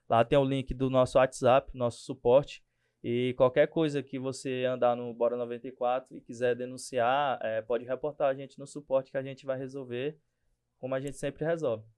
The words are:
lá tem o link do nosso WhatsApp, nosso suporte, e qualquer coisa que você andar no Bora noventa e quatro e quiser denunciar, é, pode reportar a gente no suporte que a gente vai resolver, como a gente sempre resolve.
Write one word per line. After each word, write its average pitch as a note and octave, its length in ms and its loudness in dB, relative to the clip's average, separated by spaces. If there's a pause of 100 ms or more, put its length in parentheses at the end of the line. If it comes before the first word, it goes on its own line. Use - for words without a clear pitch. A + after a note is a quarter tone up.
lá A2+ 160 6
tem C#3+ 160 4
o C3+ 60 2
link C3+ 280 -2
do C3 160 -2
nosso C3 280 4
WhatsApp, C3 560 4
nosso A#2+ 320 -4
suporte, - 580 2 (400)
e B2 320 -2
qualquer C#3 320 4
coisa D3 360 -2
que C3+ 160 -10
você B2+ 440 -6
andar B2 320 2
no B2 160 -6
Bora A#2 240 0
noventa A#2+ 320 -6
e B2+ 40 -12
quatro B2+ 440 -4
e - 60 -16
quiser B2 340 -2
denunciar, B2+ 840 -2
é, A2 180 -2
pode A#2+ 240 -2
reportar C#3 460 -2
a C#3 60 0
gente C3+ 240 -16
no C#3 80 -14
suporte C3+ 420 -4
que - 80 -6
a C3+ 60 -6
gente C3+ 200 -12
vai C3+ 140 -4
resolver, C3+ 600 -8 (580)
como C3 160 -6
a C3+ 60 -2
gente C3+ 180 -10
sempre C#3 260 -6
resolve. D3+ 400 -2 (140)